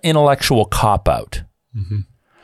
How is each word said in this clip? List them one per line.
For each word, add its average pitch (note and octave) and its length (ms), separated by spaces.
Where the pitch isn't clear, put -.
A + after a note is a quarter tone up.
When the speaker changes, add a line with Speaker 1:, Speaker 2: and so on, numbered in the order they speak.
Speaker 1:
intellectual C#3+ 600
cop-out. - 800
Speaker 2:
Mm-hmm. G2+ 220